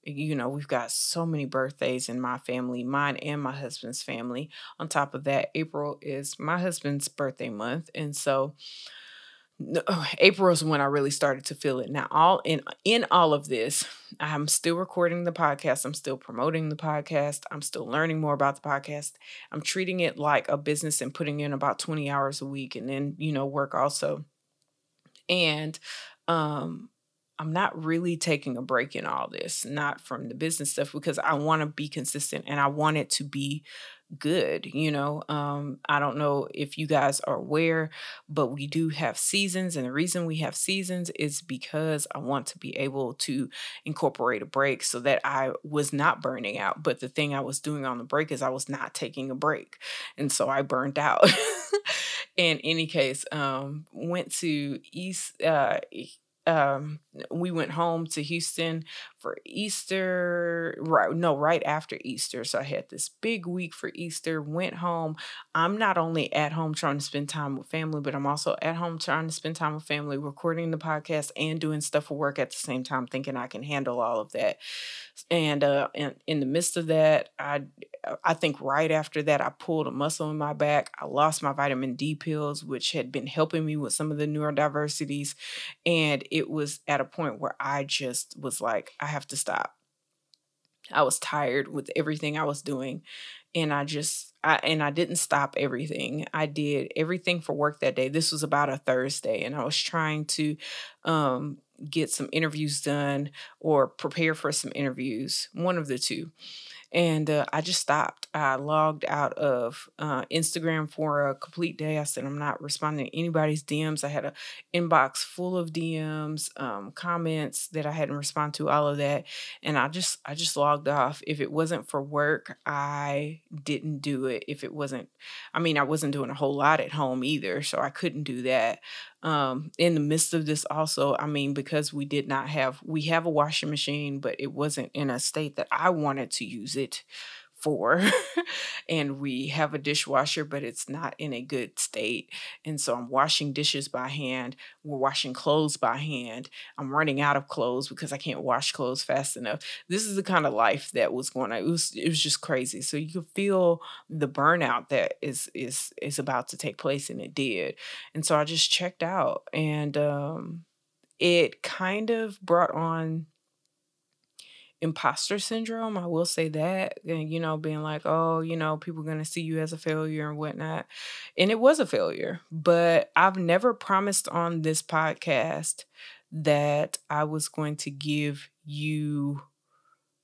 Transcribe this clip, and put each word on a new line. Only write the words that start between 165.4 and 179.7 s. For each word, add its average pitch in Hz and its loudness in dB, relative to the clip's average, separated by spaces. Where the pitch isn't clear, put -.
I 175 -2
will 170 2
say 165 0
that, 175 -2
and, 160 -2
you 165 -2
know, 156 0
being 156 -4
like, 151 -4
"Oh, 165 2
you 165 -2
know, 156 0
people 160 -8
are 151 -6
gonna 156 -2
see 170 -6
you 160 -2
as 160 -2
a 160 -8
failure 156 -2
and 147 -6
whatnot." 156 -4
And 190 8
it 220 2
was 285 10
a 226 4
failure, 107 0
but 170 6
I've 185 8
never 190 4
promised 196 2
on 170 0
this 160 2
podcast 156 0
that 147 2
I 151 2
was 151 -2
going 151 -2
to 147 -6
give 147 -2
you 147 -2